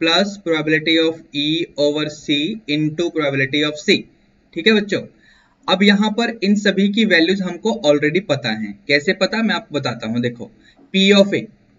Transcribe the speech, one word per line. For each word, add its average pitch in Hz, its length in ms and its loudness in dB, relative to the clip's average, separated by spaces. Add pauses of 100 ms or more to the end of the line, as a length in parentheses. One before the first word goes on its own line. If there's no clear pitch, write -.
plus 170 400 0
probability 156 580 0
of 160 240 0 (140)
E 147 120 -2 (300)
over 147 320 0
C - 260 -4 (320)
into 156 480 -2
probability 139 520 -2
of 147 120 -8
C, 196 160 2 (580)
ठीक 165 120 -2
है 220 80 6
बच्चों। 202 260 0 (680)
अब 190 140 2
यहाँ 208 280 4
पर 226 340 -4
इन 202 120 4
सभी 196 360 2
की 214 120 2
values 180 380 2
हमको 175 280 -4 (160)
already 147 420 2
पता 131 220 -2
हैं। 110 220 -6 (160)
कैसे 143 240 0
पता, 190 300 -2
मैं 196 120 0
आपको 165 200 -8
बताता 127 340 -4
हूँ। 120 120 -2
देखो, 120 300 -6 (440)
P 190 80 4 (120)
of 196 200 6
A, 131 60 0 (380)